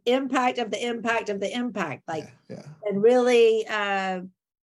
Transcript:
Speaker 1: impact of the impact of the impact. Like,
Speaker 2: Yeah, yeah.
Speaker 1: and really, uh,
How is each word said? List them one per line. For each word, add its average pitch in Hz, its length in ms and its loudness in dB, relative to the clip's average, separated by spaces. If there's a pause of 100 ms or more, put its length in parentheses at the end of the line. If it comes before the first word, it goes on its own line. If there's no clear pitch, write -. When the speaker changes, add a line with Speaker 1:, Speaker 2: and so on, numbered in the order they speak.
Speaker 1:
impact 254 540 0
of 226 120 -4
the 208 120 -6
impact 233 460 -2
of 202 100 -4
the 196 140 -4
impact. 202 540 -6
Like, 160 160 -6 (260)
Speaker 2:
Yeah, - 80 -12
yeah. - 320 -10
Speaker 1:
and 196 140 0
really, 233 640 6
uh, 196 540 -2 (500)